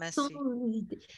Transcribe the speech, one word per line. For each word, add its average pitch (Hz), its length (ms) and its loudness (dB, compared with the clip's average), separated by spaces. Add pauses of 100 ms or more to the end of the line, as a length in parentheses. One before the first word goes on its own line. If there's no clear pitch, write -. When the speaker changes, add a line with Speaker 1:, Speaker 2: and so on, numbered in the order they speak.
(120)
Speaker 1:
sans 285 160 4
Speaker 2:
merci. - 60 -6 (340)
Speaker 1:
hésiter. 220 320 -2 (180)